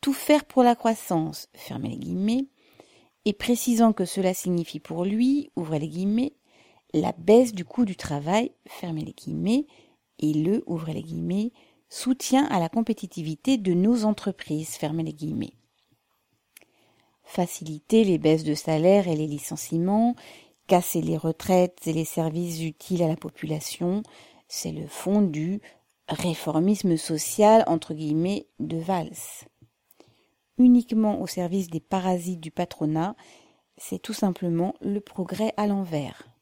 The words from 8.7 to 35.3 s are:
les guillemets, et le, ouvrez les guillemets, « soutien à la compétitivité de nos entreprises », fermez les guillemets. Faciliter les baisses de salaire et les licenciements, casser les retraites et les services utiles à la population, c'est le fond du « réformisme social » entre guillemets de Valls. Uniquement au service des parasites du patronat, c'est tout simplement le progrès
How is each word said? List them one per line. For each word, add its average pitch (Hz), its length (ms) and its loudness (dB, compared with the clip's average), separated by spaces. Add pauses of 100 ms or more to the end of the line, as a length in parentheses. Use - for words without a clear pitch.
les - 100 -12
guillemets, 185 520 -2 (520)
et 151 160 0
le, 180 320 0
ouvrez 160 260 -6
les 160 100 -8
guillemets, « 170 500 -4 (360)
soutien 262 580 2
à 196 120 0
la 165 100 0
compétitivité 208 880 -2
de 190 160 0
nos 214 320 4
entreprises », 170 680 -2
fermez 160 340 -4
les 156 100 -8
guillemets. 151 400 -6 (1700)
Faciliter 175 760 0
les 180 140 2
baisses 156 260 4
de 151 100 0
salaire 175 540 4
et 160 80 0
les 156 100 -2
licenciements, 175 880 -2 (540)
casser 180 320 2
les 160 160 -2
retraites 180 720 0
et 160 40 -2
les 160 120 0
services 160 580 -4
utiles 165 400 -4
à 165 60 2
la 160 80 0
population, 175 880 -6 (420)
c'est - 240 -8
le 156 160 -10
fond 202 360 0
du « 170 380 -2 (480)
réformisme 170 880 0
social » 208 680 4
entre 165 280 -2
guillemets 160 520 -2 (140)
de 156 160 -4
Valls. 170 340 -2 (1500)
Uniquement 233 640 6
au 190 60 -6
service 180 400 -2
des 165 140 -6
parasites 180 580 -2
du 160 140 -14
patronat, 165 640 -2 (600)
c'est - 240 -10
tout 220 140 -10
simplement 180 640 -2
le 202 200 -4
progrès 190 560 -6